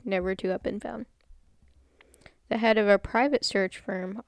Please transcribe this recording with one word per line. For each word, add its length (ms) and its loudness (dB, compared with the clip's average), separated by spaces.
never 300 -2
to 120 -6
have 160 -4
been 160 -4
found. 280 -10
The 120 -2
head 180 4
of 100 4
a 100 8
private 460 0
search 340 -2
firm 500 -8